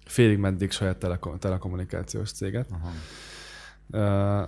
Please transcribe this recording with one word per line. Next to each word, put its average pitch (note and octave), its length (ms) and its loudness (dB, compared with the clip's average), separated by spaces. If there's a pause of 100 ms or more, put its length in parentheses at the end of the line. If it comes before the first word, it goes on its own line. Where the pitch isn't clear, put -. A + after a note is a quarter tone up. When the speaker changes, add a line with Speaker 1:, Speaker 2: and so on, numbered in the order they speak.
Speaker 1:
félig A2 320 6
meddig F#2+ 340 2
saját F#2 260 0
teleko-, F2+ 420 -4
telekommunikációs F#2+ 920 -4
céget. A2 400 -4
Speaker 2:
Aha. E2+ 200 -6 (1000)
Speaker 1:
Ö, G2+ 580 4